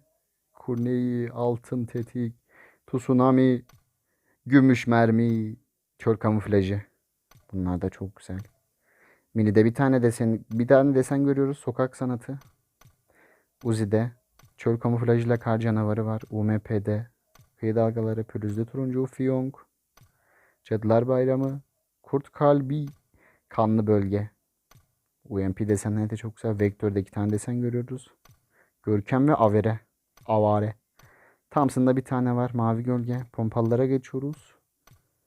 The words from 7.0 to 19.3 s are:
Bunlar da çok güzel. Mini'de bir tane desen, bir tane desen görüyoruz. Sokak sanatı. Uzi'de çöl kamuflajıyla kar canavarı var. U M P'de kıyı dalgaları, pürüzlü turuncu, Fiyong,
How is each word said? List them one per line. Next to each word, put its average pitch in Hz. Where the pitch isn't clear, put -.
Bunlar 90
da 95
çok -
güzel. 95
Mini'de 107
bir 117
tane 131
desen, 113
bir 120
tane 139
desen 139
görüyoruz. 139
Sokak -
sanatı. 127
Uzi'de 110
çöl 117
kamuflajıyla 117
kar 113
canavarı 110
var. 110
U 107
M 107
P'de 107
kıyı 110
dalgaları, 113
pürüzlü 107
turuncu, 131
Fiyong, 131